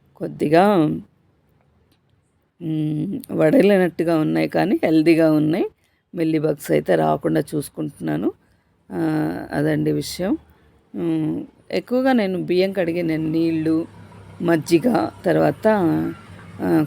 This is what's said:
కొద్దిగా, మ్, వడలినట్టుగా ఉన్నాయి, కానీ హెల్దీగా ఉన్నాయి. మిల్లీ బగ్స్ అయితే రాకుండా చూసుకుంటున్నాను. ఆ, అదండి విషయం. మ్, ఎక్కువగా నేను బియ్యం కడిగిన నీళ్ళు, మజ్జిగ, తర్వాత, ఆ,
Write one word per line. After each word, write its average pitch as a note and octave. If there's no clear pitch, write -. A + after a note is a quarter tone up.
కొద్దిగా, D#3+
మ్, D#3
వడలినట్టుగా E3+
ఉన్నాయి, D#3
కానీ F3
హెల్దీగా D#3+
ఉన్నాయి. D3+
మిల్లీ D#3+
బగ్స్ D3+
అయితే D#3
రాకుండా D#3
చూసుకుంటున్నాను. D#3
ఆ, F3+
అదండి D3+
విషయం. F3
మ్, E3
ఎక్కువగా B3+
నేను F#3+
బియ్యం F3+
కడిగిన E3+
నీళ్ళు, D#3+
మజ్జిగ, E3+
తర్వాత, D#3+
ఆ, E3